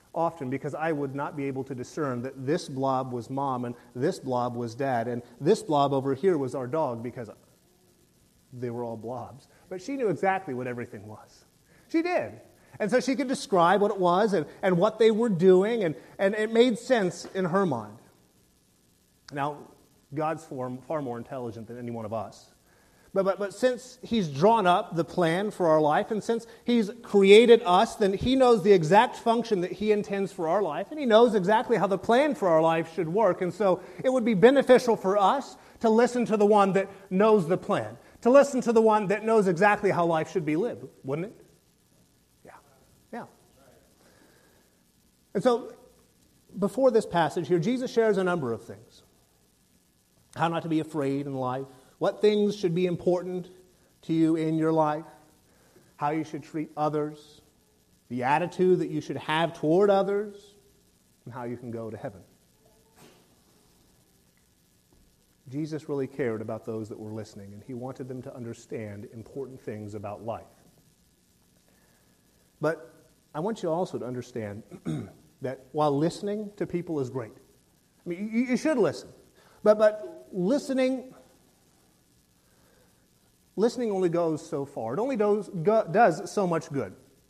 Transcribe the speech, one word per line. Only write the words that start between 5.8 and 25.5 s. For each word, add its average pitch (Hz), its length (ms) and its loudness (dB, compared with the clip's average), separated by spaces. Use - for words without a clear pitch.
over 135 200 0
here 175 240 0
was 131 160 -4
our 131 140 -6
dog 131 340 -4
because 117 280 -12
they 123 180 -8
were 120 140 -8
all 113 140 -10
blobs. 117 500 -14
But 185 120 -12
she 277 140 -10
knew 254 140 -2
exactly 190 440 -2
what 123 140 -6
everything 117 400 -10
was. - 380 -20
She 330 140 -2
did. 226 400 -4
And 214 140 -4
so 247 80 4
she 262 160 -2
could 254 140 -4
describe 190 500 2
what 202 120 2
it 196 80 -6
was 185 340 2
and, 160 120 0
and 185 160 2
what 214 220 2
they 226 120 6
were 226 180 0
doing, 190 540 4
and, 156 120 -2
and 196 180 0
it 214 160 -2
made 233 280 4
sense 208 540 -2
in 190 120 -2
her 185 200 2
mind. 113 320 -6
Now, 143 280 -6
God's 156 300 -4
form, 127 440 -10
far 156 140 -4
more 120 160 -8
intelligent 117 500 -12
than 117 100 -14
any 120 140 -10
one 113 140 -10
of 104 80 -8
us. 107 380 -10
But, 190 120 0
but, 185 140 -2
but 202 140 -8
since - 480 -4
he's 208 280 -2
drawn 190 360 4
up 180 300 2
the 165 80 0
plan 180 480 -2